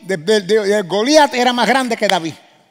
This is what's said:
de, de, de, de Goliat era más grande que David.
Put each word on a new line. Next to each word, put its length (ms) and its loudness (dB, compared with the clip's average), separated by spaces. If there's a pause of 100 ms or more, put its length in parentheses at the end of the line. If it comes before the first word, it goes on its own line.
de, 160 -6
de, 240 0
de, 260 0
de 160 0
Goliat 520 2
era 180 0
más 160 -2
grande 280 0
que 120 -2
David. 260 -2 (360)